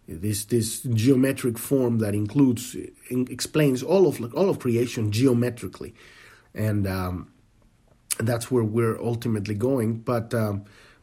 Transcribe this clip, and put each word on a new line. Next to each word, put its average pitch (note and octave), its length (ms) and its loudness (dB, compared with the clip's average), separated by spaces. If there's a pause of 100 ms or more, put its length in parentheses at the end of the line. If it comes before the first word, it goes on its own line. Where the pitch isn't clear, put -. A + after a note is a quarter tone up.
this, G2 360 -4
this - 380 0
geometric B2+ 760 2
form B2 400 0
that G#2 160 0
includes, A#2 600 2 (340)
in-, B2+ 180 -2
explains B2+ 540 0
all F3+ 240 4
of, C#3 140 0
like, A#2 160 -10
all F#3 120 2
of D#3+ 120 -2
creation A#2+ 500 0
geometrically. A#2+ 840 0 (600)
And, G#2 320 0
um, F#2 460 -6 (840)
that's A#2 300 0
where B2 140 2
we're A2+ 380 0
ultimately A2 560 -2
going. A2+ 420 0
But, A#2 340 -4
um, G#2 320 -2 (380)